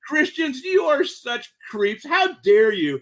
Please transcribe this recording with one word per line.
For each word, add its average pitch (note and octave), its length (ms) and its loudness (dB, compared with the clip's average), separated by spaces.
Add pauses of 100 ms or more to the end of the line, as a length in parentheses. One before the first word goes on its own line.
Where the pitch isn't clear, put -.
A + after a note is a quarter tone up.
Christians, D4+ 600 -4
you F#4 220 0
are D4+ 180 2
such A#3+ 500 -8 (160)
creeps. G#3 360 -4
How F4+ 280 0 (100)
dare G#3+ 300 4
you? D3 280 -4